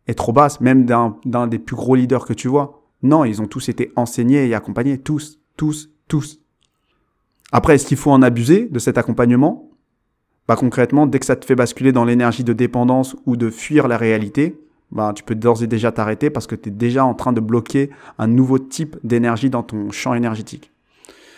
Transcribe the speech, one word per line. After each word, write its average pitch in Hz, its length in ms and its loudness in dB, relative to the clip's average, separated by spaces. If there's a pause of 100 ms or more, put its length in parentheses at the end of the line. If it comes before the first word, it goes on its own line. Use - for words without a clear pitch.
est 117 80 -4
trop - 180 -2
basse, 143 280 2
même 127 240 6
d'un, 117 400 0
d'un 120 220 -2
des 113 120 -4
plus - 160 -10
gros 120 200 0
leaders 127 300 0
que 120 80 -6
tu 120 140 -6
vois. 135 360 -2 (200)
Non, 151 200 4
ils 107 180 -2
ont 107 60 -4
tous 127 220 -8
été - 260 -4
enseignés 127 520 0
et 113 80 0
accompagnés, 120 420 -4
tous, 151 420 -8 (180)
tous, 151 320 -4 (180)
tous. - 320 -4 (1120)
Après, 147 240 4
est-ce - 100 0
qu'il 139 120 0
faut 147 140 0
en 131 100 8
abuser 127 460 4
de 139 120 -6
cet 120 180 -2
accompagnement ? 123 720 2 (760)
Bah, 113 80 2
concrètement, 127 520 2
dès 131 120 0
que 135 60 -6
ça 131 100 0
te - 100 -6
fait 131 100 2
basculer 127 360 2
dans 120 140 2
l'énergie 120 380 0
de 120 100 0
dépendance 123 640 0 (100)
ou 123 120 0
de 117 120 -2
fuir 139 380 -2
la 117 100 0
réalité, 110 600 -2 (320)
bah, 107 240 -2
tu - 80 -16
peux 117 120 -6
d'ores 113 280 2
et 117 40 -2
déjà 113 240 0
t'arrêter 110 380 -2
parce 131 180 -6
que - 80 -8
t'es 104 140 -10
déjà 120 360 0
en 123 80 0
train - 180 -4
de 113 80 0
bloquer 117 500 0 (280)
un 110 100 -2
nouveau 127 320 4
type 151 440 -8
d'énergie 117 460 0
dans 120 140 -2
ton 104 280 -8
champ 127 220 -4
énergétique. 113 580 -6 (680)